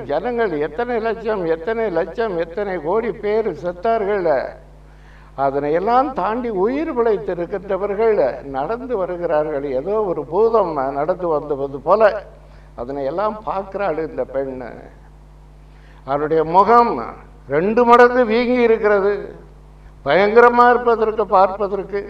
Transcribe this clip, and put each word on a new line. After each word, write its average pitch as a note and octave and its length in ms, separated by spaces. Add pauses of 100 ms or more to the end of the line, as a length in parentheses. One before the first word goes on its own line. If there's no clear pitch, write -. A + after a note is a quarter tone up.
(120)
ஜனங்கள் A3 400 (140)
எத்தனை A#3+ 400
லட்சம், A3 380 (100)
எத்தனை A3+ 320 (120)
லட்சம், F3 460
எத்தனை F#3 320 (120)
கோடி A3 240 (120)
பேர் G#3+ 260 (140)
செத்தார்கள். F#3+ 680 (1160)
அதனை C#3 240 (100)
எல்லாம் A#3 300 (100)
தாண்டி A3+ 300 (140)
உயிர் C#4+ 320
பிழைத்திருக்கின்றவர்கள் G3 1200 (400)
நடந்து A#3 460
வருகிறார்கள். D#3+ 680 (120)
ஏதோ F#3 160 (160)
ஒரு D3+ 200
பூதம் G#3 420 (260)
நடந்து F3+ 360
வந்தது C#3 500
போல G3+ 240 (720)
அதனை C#3 300
எல்லாம் G#3+ 260 (120)
பார்க்கிறாள் G3 580
இந்த D3+ 260
பெண்ணு. C3 380 (1400)
அவருடைய D3 340 (140)
முகம் A3 380 (600)
ரெண்டு G#3+ 340
மடங்கு B3 320 (100)
வீங்கி B3 360
இருக்கிறது, G#3 440 (920)
பயங்கரமா A3+ 680
இருப்பதற்கு, A3+ 500 (140)
பார்ப்பதற்கு. G3 720